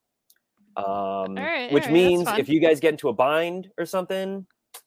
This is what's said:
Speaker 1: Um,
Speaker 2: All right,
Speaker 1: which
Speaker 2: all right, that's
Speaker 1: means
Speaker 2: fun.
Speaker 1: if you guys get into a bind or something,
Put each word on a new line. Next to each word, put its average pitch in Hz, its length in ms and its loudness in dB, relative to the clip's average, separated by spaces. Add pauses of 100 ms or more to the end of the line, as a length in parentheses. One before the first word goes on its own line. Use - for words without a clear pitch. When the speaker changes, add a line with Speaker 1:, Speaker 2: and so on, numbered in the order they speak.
(760)
Speaker 1:
Um, 101 100 -6
Speaker 2:
All 98 500 -4
right, 311 360 -6
Speaker 1:
which 143 140 2
Speaker 2:
all - 40 -4
right, 151 40 0
that's - 0 -
Speaker 1:
means 175 360 4
Speaker 2:
fun. 208 120 -2
Speaker 1:
if - 80 -2
you 156 100 4
guys 160 220 4
get 160 100 4
into 147 160 -2
a 120 60 0
bind 170 640 0
or 170 80 -4
something, 190 600 -6 (420)